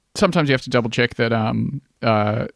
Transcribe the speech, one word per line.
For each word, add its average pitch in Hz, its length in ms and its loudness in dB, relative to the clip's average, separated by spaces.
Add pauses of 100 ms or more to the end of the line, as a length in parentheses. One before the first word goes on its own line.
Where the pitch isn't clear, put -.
(160)
sometimes 170 340 2
you 139 40 2
have - 100 0
to - 60 -12
double 120 200 0
check 120 260 0
that, 117 160 0
um, 117 500 -2 (200)
uh, 107 540 0